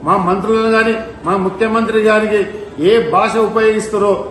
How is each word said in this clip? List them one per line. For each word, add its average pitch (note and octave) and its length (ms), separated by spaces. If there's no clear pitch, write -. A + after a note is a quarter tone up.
మా F3 80
మంత్రులను A3 500
గాని, A3 160
మా E3+ 80
ముఖ్యమంత్రి A3 640
గారికి G#3+ 320
ఏ G#3+ 40
భాష G#3 180
ఉపయోగిస్తారో G#3+ 640